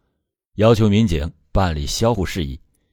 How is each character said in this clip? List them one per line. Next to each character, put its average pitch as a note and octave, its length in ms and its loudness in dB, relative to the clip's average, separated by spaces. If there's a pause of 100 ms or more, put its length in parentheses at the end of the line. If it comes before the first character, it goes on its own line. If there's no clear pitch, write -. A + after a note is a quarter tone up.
(560)
要 A2+ 180 4
求 A2 160 2
民 G#2+ 160 2
警 D#2+ 260 -2 (200)
办 F2+ 240 0
理 D2 100 -6
销 A2+ 260 -2
户 G2 140 -4
事 F2+ 180 -6
宜。 C2+ 160 -10 (340)